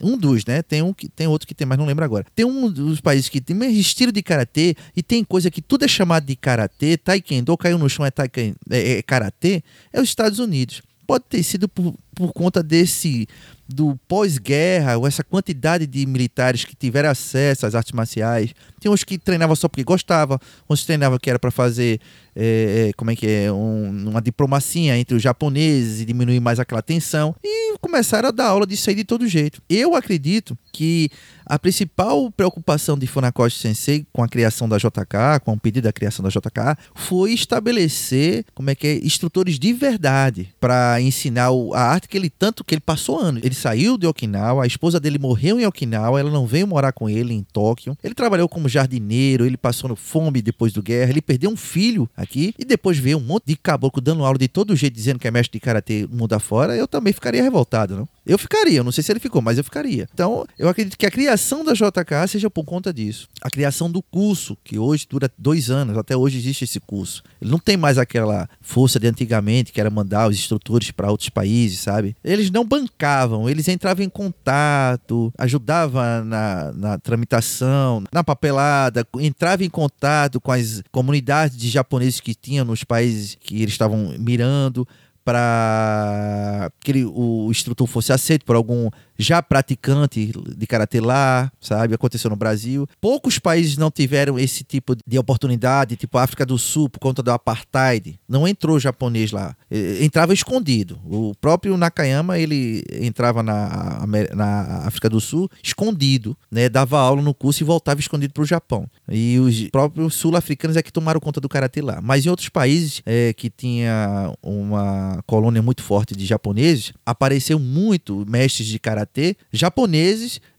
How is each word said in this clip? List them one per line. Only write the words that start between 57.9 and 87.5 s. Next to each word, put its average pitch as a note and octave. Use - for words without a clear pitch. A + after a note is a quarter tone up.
não? A2+
Eu F#3+
ficaria, F#4
eu A#2+
não B2
sei D3+
se -
ele A#3
ficou, D3+
mas A#2
eu C#3+
ficaria. B3+
Então, F#3
eu E3
acredito G3
que G#3+
a G3
criação C#4
da D4+
J G3
K D#3
seja G#3
por D#3+
conta F3+
disso. A2
A -
criação C#3+
do E3
curso, F#3+
que A2
hoje C#3+
dura C3+
dois C#3
anos, B2+
até A2
hoje C3
existe B2+
esse -
curso. -
Ele G#2+
não E3
tem G3+
mais C#3+
aquela G#2+
força B2
de A2
antigamente, A2+
que A2+
era G#2+
mandar G#2
os G#2
instrutores -
pra G2
outros G#2+
países, G#2
sabe? G#2
Eles G3
não A3+
bancavam, C#3
eles D3
entravam F#3
em F#3+
contato, C3+
ajudavam B2+
na, G2+
na G2
tramitação, A#2+
na E3
papelada, C#3
entravam E3+
em E3+
contato D3
com -
as A2+
comunidades C#3
de A#2
japoneses B2+
que A2+
tinham C3+
nos A2+
países A#2
que G#2+
eles G#2
estavam G#2
mirando, B2
pra G#2+
que C#3+
ele, C3
o A2+